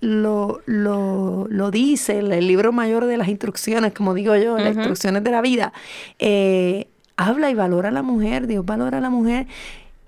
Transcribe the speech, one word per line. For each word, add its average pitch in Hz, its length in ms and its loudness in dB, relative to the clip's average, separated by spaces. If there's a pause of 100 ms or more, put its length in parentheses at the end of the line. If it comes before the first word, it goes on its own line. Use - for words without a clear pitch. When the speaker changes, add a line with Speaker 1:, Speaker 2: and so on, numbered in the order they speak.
Speaker 1:
lo, 214 640 0
lo, 196 840 -2
lo 202 220 -2
dice, 240 480 0
el, 202 140 0
el 175 140 2
libro 196 240 4
mayor 226 340 0
de 240 100 0
las 214 120 0
instrucciones, 214 680 -2
como 190 220 0
digo 208 200 2
yo, 226 220 2
las 208 140 0
Speaker 2:
Ujú. 214 80 -2
Speaker 1:
instrucciones 208 440 0
de 233 80 0
la 233 100 2
vida, 240 300 0 (460)
eh, 196 680 2 (280)
habla 262 340 2
y 269 40 0
valora 185 360 2
a - 20 0
la 269 100 -2
mujer, 247 460 0
Dios 202 180 -2
valora 247 340 -2
a - 20 -2
la 254 80 -2
mujer, 240 360 0 (640)